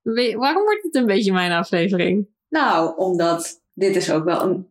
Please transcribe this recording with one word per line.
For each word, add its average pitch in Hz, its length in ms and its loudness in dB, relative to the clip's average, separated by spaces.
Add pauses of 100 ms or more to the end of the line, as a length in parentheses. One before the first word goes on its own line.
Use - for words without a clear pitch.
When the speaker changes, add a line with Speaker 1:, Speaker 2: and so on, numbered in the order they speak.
Speaker 1:
We-, 226 360 -2
waarom 311 260 0
wordt 427 200 0
het 330 120 -6
een 254 100 2
beetje 202 280 2
mijn 180 180 0
aflevering? 190 760 0 (220)
Speaker 2:
Nou, 202 480 0
omdat 170 640 -2 (120)
dit 190 220 0
is 170 160 0
ook 156 120 0
wel 170 180 0
een, 185 300 -2